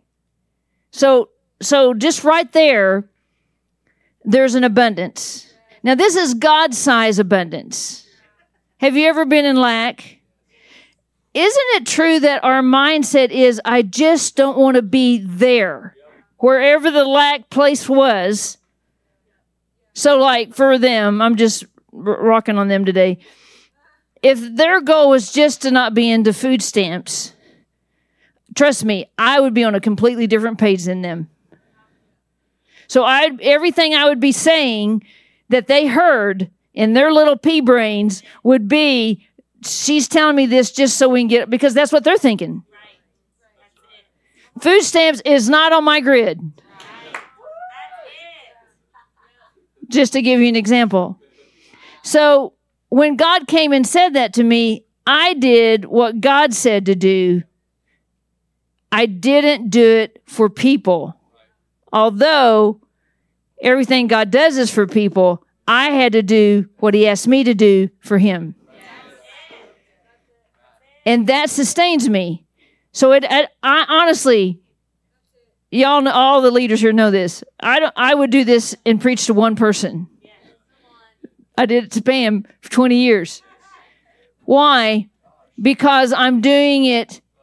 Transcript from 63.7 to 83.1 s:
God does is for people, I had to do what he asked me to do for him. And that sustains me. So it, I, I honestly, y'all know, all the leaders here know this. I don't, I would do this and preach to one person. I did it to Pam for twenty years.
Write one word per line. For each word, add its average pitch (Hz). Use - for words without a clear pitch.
God 220
does 277
is 240
for 202
people, 185
I 262
had 254
to 220
do 208
what 208
he 208
asked 202
me 262
to 240
do 196
for 202
him. 180
And 233
that 285
sustains 294
me. 175
So 262
it, 277
I, 285
I 277
honestly, 262
y'all 269
know, 269
all 262
the 254
leaders 233
here 220
know 214
this. 185
I 254
don't, 311
I 262
would 277
do 269
this 233
and 226
preach 254
to 226
one 220
person. 190
I 247
did 240
it -
to 220
Pam 226
for -
twenty 247
years. 226